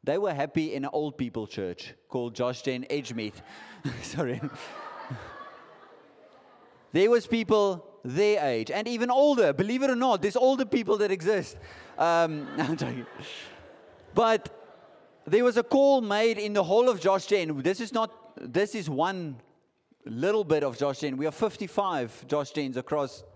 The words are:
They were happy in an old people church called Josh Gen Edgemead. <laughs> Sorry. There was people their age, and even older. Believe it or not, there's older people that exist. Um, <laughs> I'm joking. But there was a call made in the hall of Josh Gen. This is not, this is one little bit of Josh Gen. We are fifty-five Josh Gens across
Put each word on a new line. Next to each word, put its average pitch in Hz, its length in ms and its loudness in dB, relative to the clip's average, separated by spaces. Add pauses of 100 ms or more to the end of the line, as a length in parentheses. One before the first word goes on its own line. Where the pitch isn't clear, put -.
They 143 140 0
were 185 160 0
happy 147 400 -2
in 135 100 -4
an 139 100 -6
old 151 220 -4
people 117 300 -6
church - 480 -8 (160)
called 120 240 -6
Josh 123 300 -4
Gen 127 260 -6
Edgemead. 117 440 -6 (360)
<laughs> 123 320 -10
Sorry. 123 400 -4 (2500)
There 196 200 4
was 240 160 4
people 208 600 2 (160)
their 180 400 2
age, 113 280 0
and 208 160 -2
even 240 240 -2
older. 254 420 6
Believe 214 300 0
it 269 80 4
or 247 40 2
not, 233 280 2
there's 202 120 0
older 262 300 4
people 208 320 0
that 202 140 2
exist. 190 440 -2 (440)
Um, 165 540 2
<laughs> - 40 -6
I'm 147 180 -2
joking. 123 300 -6 (1080)
But 226 340 4 (760)
there 208 180 4
was 240 140 4
a 233 60 2
call 277 380 6
made 214 380 2
in 208 140 -2
the 196 100 4
hall 226 260 4
of 208 100 0
Josh 196 280 2
Gen. 160 340 0
This 185 180 0
is 226 140 -8
not, 226 180 -2 (260)
this 185 360 -2
is 180 160 -6
one 156 500 -2 (640)
little 185 400 0
bit 151 200 2
of 120 160 -4
Josh 139 220 -2
Gen. 139 140 -4
We 143 120 -2
are 147 40 0
fifty-five 185 960 -2
Josh 147 220 -2
Gens 135 260 -6
across 135 480 -4 (120)